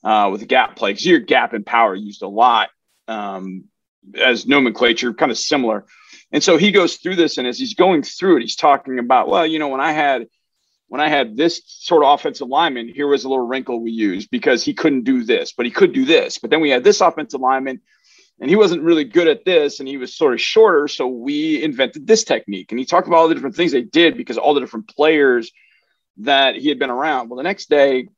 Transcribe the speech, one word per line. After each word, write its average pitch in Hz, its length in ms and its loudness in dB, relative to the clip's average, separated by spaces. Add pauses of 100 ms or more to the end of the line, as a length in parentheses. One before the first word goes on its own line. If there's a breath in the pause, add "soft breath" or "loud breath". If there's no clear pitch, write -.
uh, 107 300 2
with 104 100 -8
a - 40 -16
gap 127 300 0
play, 101 160 -4
'cause - 120 -10
your 170 160 4
gap 120 320 0
and 107 140 -8
power 113 280 2
used 101 280 -12
a 95 60 -10
lot, 113 420 2 (380)
um, 95 560 -10 (540)
as 127 280 0
nomenclature, 120 680 0
kinda 135 220 -2
similar. 117 500 -2 (480 soft breath)
And 147 100 0
so 170 140 4
he 190 160 2
goes 180 240 2
through 185 200 -6
this, 160 220 0
and 127 80 -4
as 117 120 -6
he's 123 160 -8
going 180 280 2
through 175 360 0
it, - 20 0
he's 110 160 -8
talking 139 420 0
about, 120 300 2
"Well, 170 180 2
you 160 120 -4
know, 151 100 -4
when 131 120 -4
I 156 120 -2
had, 139 340 -2 (600)
when 135 120 -8
I 151 80 0
had 127 280 -2
this 165 300 0
sort - 380 0
of 139 100 6
offensive 139 340 -6
lineman, 135 400 -2
here 139 180 -6
was 139 180 0
a 131 40 -8
little 127 180 0
wrinkle 123 340 -6
we 113 100 -6
used 101 400 -2
because 123 340 0
he 143 80 -4
couldn't 139 320 0
do 123 200 0
this, 113 280 -2
but 123 140 -4
he 117 60 -6
could - 200 4
do 131 120 0
this. 139 340 0
But 113 120 -8
then 156 100 2
we 151 100 0
had 127 140 0
this 208 160 4
offensive 156 400 -2
lineman, 135 400 -2 (600 soft breath)
and 143 100 -4
he 190 60 4
wasn't 175 260 2
really 160 220 2
good 160 240 2
at - 160 0
this, 156 360 0
and 135 80 -10
he 139 80 -10
was 123 180 -10
sort 143 200 2
of 107 60 -4
shorter, 180 480 4
so 135 180 -6
we 143 560 -4
invented 135 440 -4
this 220 180 4
technique." 101 480 -6
And 117 60 -6
he 131 60 -6
talked 170 240 0
about 165 100 4
all 165 100 4
the 165 60 2
different 135 220 -8
things 170 160 0
they 127 100 0
did 151 340 2
because 117 220 -8
all 147 160 2
the 139 60 2
different 113 280 -10
players 139 640 2 (680)
that 135 380 2
he 143 120 -4
had 139 100 -2
been 131 120 -2
around. 131 380 -4
Well, 123 80 -12
the 131 80 -10
next 196 260 -6
day 139 480 2